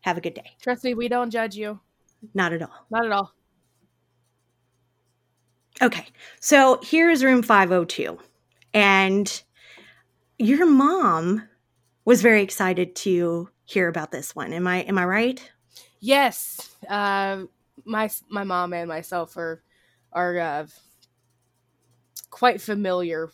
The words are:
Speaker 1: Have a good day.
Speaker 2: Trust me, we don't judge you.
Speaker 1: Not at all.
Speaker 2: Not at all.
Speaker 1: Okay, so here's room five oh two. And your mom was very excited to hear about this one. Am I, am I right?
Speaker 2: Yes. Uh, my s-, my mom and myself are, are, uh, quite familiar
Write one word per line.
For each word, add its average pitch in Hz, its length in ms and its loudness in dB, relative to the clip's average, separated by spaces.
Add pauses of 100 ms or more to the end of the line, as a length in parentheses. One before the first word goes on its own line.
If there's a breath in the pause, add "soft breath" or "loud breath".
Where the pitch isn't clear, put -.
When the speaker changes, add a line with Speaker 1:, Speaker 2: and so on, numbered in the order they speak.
Speaker 1:
Have 175 160 -4
a 175 40 -10
good 170 120 -8
day. - 280 -20
Speaker 2:
Trust 247 220 -6
me, 247 100 -2
we 240 140 -4
don't 247 220 -2
judge 226 260 -6
you. 208 240 -10 (540)
Speaker 1:
Not 180 200 -2
at 165 80 -6
all. - 280 -16
Speaker 2:
Not 226 160 -2
at 220 60 -4
all. 202 220 -4 (2500)
Speaker 1:
Okay, - 240 0 (340 loud breath)
so 269 440 6
here's 320 400 2
room 254 200 4
five 196 280 4
oh 180 140 2
two. - 340 -8 (540)
And 196 680 2 (960 soft breath)
your 277 280 4
mom 262 840 2 (580)
was 226 160 6
very 220 200 6
excited 180 560 -2
to 170 520 -2 (160)
hear 185 220 0
about 165 240 -6
this - 240 -12
one. - 180 -10
Am 175 140 -4
I, 180 160 0
am 196 140 -2
I 180 80 0
right? 226 460 -2 (480 soft breath)
Speaker 2:
Yes. - 760 -2 (120)
Uh, 196 560 -2 (420)
my 220 200 -4
s-, - 240 -10
my 202 140 -6
mom 180 300 -4
and 170 140 -8
myself 170 500 -8
are, 165 240 -8 (520)
are, 175 260 -2
uh, 151 280 -6 (1600)
quite 247 300 0
familiar 180 720 -4